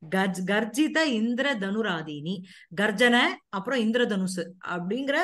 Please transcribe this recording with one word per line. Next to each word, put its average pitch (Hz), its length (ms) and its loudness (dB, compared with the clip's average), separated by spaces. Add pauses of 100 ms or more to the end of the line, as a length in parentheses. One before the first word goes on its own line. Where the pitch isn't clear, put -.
(100)
கர்ஜ்-, 185 360 0
கர்ஜித 233 560 2
இந்திர 247 520 0
தனுராதீனி, 185 840 -4 (400)
கர்ஜனை 240 420 4 (260)
அப்புறம் 233 320 -2
இந்திரதனுசு 202 680 0 (200)
அப்படிங்கிற 214 560 -2